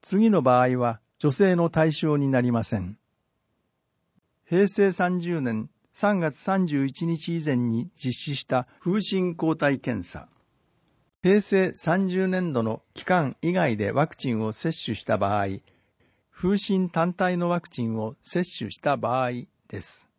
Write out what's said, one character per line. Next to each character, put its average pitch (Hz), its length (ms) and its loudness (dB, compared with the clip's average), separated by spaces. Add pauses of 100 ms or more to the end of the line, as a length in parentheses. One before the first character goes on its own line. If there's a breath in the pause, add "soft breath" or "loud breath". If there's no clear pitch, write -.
次 220 300 4
の 190 100 4
場 127 220 6
合 127 160 2
は、 117 220 0 (200)
助 147 100 4
成 185 240 4
の 170 140 2
対 160 220 2
象 151 260 0
に 143 120 2
な 131 120 4
り 123 100 2
ま 117 140 0
せ 110 140 -4
ん。 92 180 -8 (1500)
平 190 220 4
成 196 220 4
三 180 300 0
十 170 220 -4
年 110 260 -4 (300)
三 202 220 0
月 156 180 -2
三 190 280 0
十 143 180 0
一 139 220 -4
日 170 320 -4
以 160 40 -4
前 147 140 0
に 120 400 -2
実 127 160 -4
施 139 240 -6
し - 80 -8
た 127 240 0 (120)
風 196 200 0
疹 180 340 -2
抗 160 220 0
体 143 240 0
検 107 260 -4
査。 - 220 -16 (920)
平 196 180 6
成 190 340 0
三 185 320 0
十 185 220 0
年 185 240 -2
度 120 100 0
の 110 200 -4 (100)
期 - 140 -14
間 170 340 2
以 170 140 0
外 147 240 0
で 104 140 0
ワ 139 140 2
ク - 80 -12
チ - 140 -6
ン 110 140 0
を 110 100 -2
接 165 260 -4
種 - 160 -6
し - 100 -14
た 110 120 0
場 101 240 0
合、 98 60 -2 (840)
風 196 280 0
疹 185 320 0
単 175 240 0
体 180 240 -2
の 175 100 0
ワ 170 140 0
ク - 80 -20
チ - 120 -6
ン 113 140 -2
を 110 240 -6
接 - 220 -4
種 113 280 -8
し - 60 -10
た 143 220 -2
場 120 260 -2
合 123 60 -2 (380)
で 107 120 -10
す。 - 260 -16 (120)